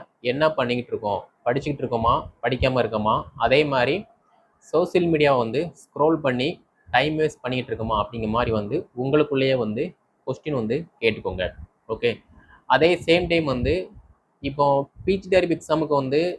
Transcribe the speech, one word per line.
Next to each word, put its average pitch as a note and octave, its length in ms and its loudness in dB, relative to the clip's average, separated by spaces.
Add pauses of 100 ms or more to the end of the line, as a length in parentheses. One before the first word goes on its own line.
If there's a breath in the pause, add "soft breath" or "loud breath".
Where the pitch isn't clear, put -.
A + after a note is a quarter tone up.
(220)
என்ன B2 280 -2
பண்ணிக்கிட்டு B2 420 -2
இருக்கோம், G2+ 280 -2 (240)
படிச்சுக்கிட்டு C3+ 400 -2
இருக்கோமா, A#2 300 0 (280)
படிக்காம B2+ 400 0
இருக்கோமா, A2 320 0 (240)
அதே A#2+ 280 4
மாதிரி C3+ 300 0 (680)
சோஷியல் F3 440 2
மீடியாவை D3 320 4
வந்து A#2 200 -2 (140)
ஸ்க்ரோல் D#3 480 0
பண்ணி B2+ 240 0 (420)
டைம் D3+ 280 2
வேஸ்ட் D#3 240 -2
பண்ணிக்கிட்டு B2+ 300 -4
இருக்கோமா A2+ 280 -2
அப்படிங்கிற A2 360 -2
மாதிரி A#2+ 160 2
வந்து G#2+ 260 -2 (200)
உங்களுக்குள்ளேயே C3+ 600 2
வந்து A2 260 -2 (440)
கொஸ்டின் C3+ 320 -6
வந்து A2+ 180 -2 (220)
கேட்டுக்கோங்க. G2+ 440 -2 (460)
ஓகே, A2+ 220 -2 (580 soft breath)
அதே C#3 200 6 (160)
சேம் E3+ 220 4
டைம் E3 260 0
வந்து B2 220 -2 (680)
இப்போ C#3+ 220 0 (380)
பி F#3+ 140 0
ஜி F#3+ 120 -8
டி F#3 100 4
ஆர் F3 120 0
பி D#3+ 60 -2
எக்ஸாமுக்கு D3+ 380 -2
வந்து C#3 280 0 (140)